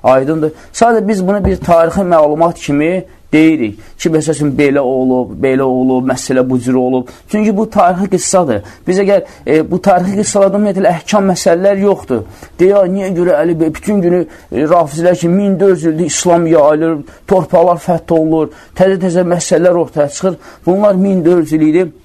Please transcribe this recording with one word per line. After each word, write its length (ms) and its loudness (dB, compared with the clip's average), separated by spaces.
Aydındır. 560 0
Sadəcə 340 2
biz 200 -2
bunu 180 0
bir 180 -2
tarixi 440 2
məlumat 520 0
kimi 340 -2
deyirik 460 2
ki, 120 -2
məsəl 260 -2
üçün, 200 -2
belə 240 2
olub, 640 -2
belə 240 0
olub, 420 0
məsələ 400 -2
bu 120 0
cür 200 -2
olub. 280 -2
Çünki 280 -2
bu 140 -2
tarixi 440 0
qıssadır. 480 0
Biz 180 0
əgər, 220 0
e, 140 2
bu 120 -2
tarixi 380 0
qıssalarda 360 0
ümumiyyətlə 380 0
əhkam 380 -2
məsələlər 520 0
yoxdur. 400 -2
Deyə, 220 4
niyə 240 -4
görə 240 0
Əli 180 -2
bəy 140 -2
bütün 300 -2
günü, 200 0
e, 200 -2
rafizlər 480 0
ki, 80 -2
min 320 0
dörd 160 4
yüz 160 -4
ildir 140 -2
İslam 400 0
yayılır, 520 2
torpaqlar 560 2
fəth 320 -2
olunur, 360 0
təzə-təzə 560 0
məsələlər 500 0
ortaya 240 -2
çıxır. 300 -6
Bunlar 280 2
min 300 0
dörd 200 4
yüz 80 -6
il 160 2
idi. 200 0